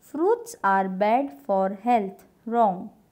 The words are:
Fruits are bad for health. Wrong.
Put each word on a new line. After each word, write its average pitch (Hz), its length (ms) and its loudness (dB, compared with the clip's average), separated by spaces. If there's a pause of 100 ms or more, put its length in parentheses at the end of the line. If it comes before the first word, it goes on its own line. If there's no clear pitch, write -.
Fruits 415 600 -2
are 196 260 2
bad 214 440 0 (120)
for 196 380 0
health. 220 420 0 (220)
Wrong. 214 440 0 (200)